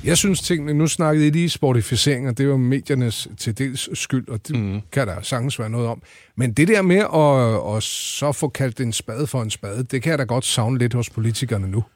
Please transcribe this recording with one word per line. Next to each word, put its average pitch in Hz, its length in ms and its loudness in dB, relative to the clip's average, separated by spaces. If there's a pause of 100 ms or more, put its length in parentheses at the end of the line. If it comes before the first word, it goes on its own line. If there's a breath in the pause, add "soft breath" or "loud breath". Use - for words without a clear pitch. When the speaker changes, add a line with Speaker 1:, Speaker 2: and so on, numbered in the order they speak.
Speaker 1:
Jeg 160 120 2
synes, 190 240 2
tingene, 151 320 -2
nu 151 140 4
snakkede 151 400 2
I - 20 6
lige 165 200 2
sportificering, 127 800 0
og 113 80 -4
det 139 120 2
var 139 80 2
mediernes 127 680 0 (100)
til 110 200 -4
dels 131 320 -6 (100)
skyld, - 300 -2
og 110 180 -8
det 147 80 -6
Speaker 2:
Mhm. 104 260 -2 (100)
Speaker 1:
kan 131 160 0
der 95 140 -8
sagtens 127 380 -4
være 110 100 -6
noget 117 180 -2
om. 117 140 -8 (340 loud breath)
Men 120 180 0
det 151 140 4
der 208 140 6
med 185 160 6
at, 131 800 4
at 104 60 -2
så - 480 -4
få 151 160 -2
kaldt 127 320 -4
en 120 140 -2
spade 123 340 -4
for 127 140 -2
en 107 80 -4
spade, 107 340 -6
det 123 200 -4
kan 160 60 0
jeg 151 100 2
da 135 40 0
godt 120 220 -2
savne 123 340 0
lidt 120 140 2
hos 120 160 -2
politikerne 110 580 -2
nu. 104 160 0 (120)